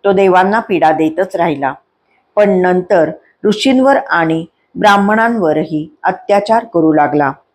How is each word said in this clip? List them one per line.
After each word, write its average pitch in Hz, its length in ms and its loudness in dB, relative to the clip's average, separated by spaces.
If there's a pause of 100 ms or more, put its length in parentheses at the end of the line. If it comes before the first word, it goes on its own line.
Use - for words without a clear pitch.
तो 202 60 2
देवांना 190 480 2
पीडा 165 320 0
देतच 160 440 -2
राहिला, 143 380 -4 (640)
पण 208 140 2
नंतर 180 640 0 (340)
ऋषींवर 262 520 2
आणि 165 480 -2 (300)
ब्राह्मणांवरही 196 1300 0
अत्याचार 208 600 -2
करू 160 280 0
लागला. 147 380 0 (240)